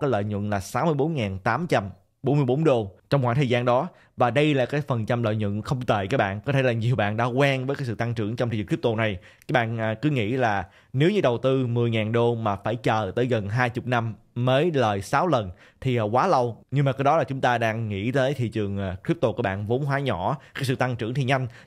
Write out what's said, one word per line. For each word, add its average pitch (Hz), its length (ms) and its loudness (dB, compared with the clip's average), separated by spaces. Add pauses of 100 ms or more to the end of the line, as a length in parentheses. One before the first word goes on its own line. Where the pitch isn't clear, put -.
cái 143 100 0
lợi 104 140 0
nhuận 104 260 -2
là 101 100 -2
sáu 127 260 -4
mươi 160 80 2
bốn 156 200 0
ngàn 101 240 -2
tám 123 280 -2
trăm 107 240 0 (320)
bốn 143 140 2
mươi 147 80 4
bốn 135 200 2
đô 117 300 2 (160)
trong 143 120 2
khoảng 120 140 2
thời 147 120 2
gian 120 160 2
đó. 127 240 2 (280)
Và 123 140 4
đây 147 240 4
là 127 120 2
cái 147 140 -2
phần 117 260 -2
trăm 120 160 0
lợi 110 140 2
nhuận 107 260 -2
không 127 200 -4
tệ 104 240 0
các 104 100 -2
bạn. 104 240 0
Có 143 120 -4
thể 135 100 2
là 127 100 2
nhiều 117 240 0
bạn 107 200 0
đã 117 80 0
quen 131 420 2
với 139 100 -2
cái 139 100 -6
sự 113 80 -4
tăng 117 200 -4
trưởng 113 220 -4
trong 120 140 0
thị 113 80 -2
trường 98 80 -4
crypto 127 280 0
này. 107 240 0 (300)
Các - 40 -4
bạn, 117 280 0
à, 110 140 -2
cứ 147 160 -2
nghĩ 120 220 0
là 107 320 0 (280)
nếu 151 180 2
như 208 100 0
đầu 123 180 2
tư 131 280 2
mười 120 240 0
ngàn 110 220 -2
đô 120 220 2
mà 110 220 -2
phải 110 200 -4
chờ 110 400 -2
tới 127 100 2
gần 110 220 -2
hai 120 220 0
chục - 160 -6
năm 113 280 -2 (200)
mới 131 400 2
lời 107 280 0
sáu 147 240 0
lần 117 240 0 (300)
thì, 127 160 0
à, 113 60 2
quá 120 240 2
lâu. 127 440 0
Nhưng 139 140 2
mà 135 80 2
cái 120 120 -2
đó 147 120 4
là 151 80 2
chúng 135 160 -6
ta 123 180 2
đang 113 300 -2
nghĩ 104 240 -2
tới 135 220 2
thị 123 140 -2
trường, 101 300 -2
à, 95 260 -4
crypto 120 280 0
các 123 100 -4
bạn, 101 240 -2
vốn 127 180 -2
hóa 139 140 -2
nhỏ, 120 380 -2 (180)
cái 131 100 -6
sự 127 100 0
tăng 123 220 -2
trưởng 117 180 -6
thì 135 100 -2
nhanh. 131 220 0 (200)